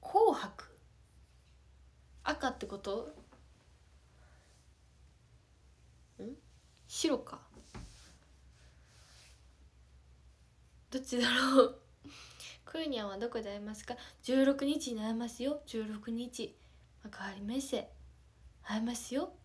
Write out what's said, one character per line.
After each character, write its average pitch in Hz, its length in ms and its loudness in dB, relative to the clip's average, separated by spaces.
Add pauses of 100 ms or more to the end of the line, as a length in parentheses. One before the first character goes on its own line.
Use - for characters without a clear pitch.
紅 403 340 6
白？ - 300 -8 (1600)
赤 302 240 0
っ 247 100 -6
て - 80 -8
こ 202 120 -10
と？ 226 360 -6 (3000)
ん？ 233 160 -10 (500)
白 - 320 2
か。 - 220 -10 (3500)
ど 262 80 -4
っ 262 40 -6
ち 247 180 -2
だ 240 80 4 (280)
ろ 262 60 12
う。 - 180 4 (420)
<laughs> - 420 -16
ク - 140 -8
ー 320 100 -2
ニ 247 120 -2
ャ 208 60 -4
ン - 20 -4
は 196 100 -6
ど 226 100 -2
こ 233 120 -2
で 208 100 -6
会 202 60 -6
え 208 40 -8
ま 208 140 -8
す - 100 -14
か？ 240 120 -6 (260)
十 269 220 6
六 277 200 6
日 277 300 0
に 220 60 -4
会 214 100 -2
え 226 40 0
ま 233 140 -2
す 233 140 -8
よ。 294 240 0
十 220 180 -4
六 214 260 -8
日。 233 460 -6 (460)
幕 - 160 -14
張 196 240 -8
メ 214 140 -4
ッ 269 40 0
セ。 - 300 -4 (720)
会 208 160 -2
え - 20 0
ま 233 140 -2
す - 200 -8
よ。 320 180 -2 (120)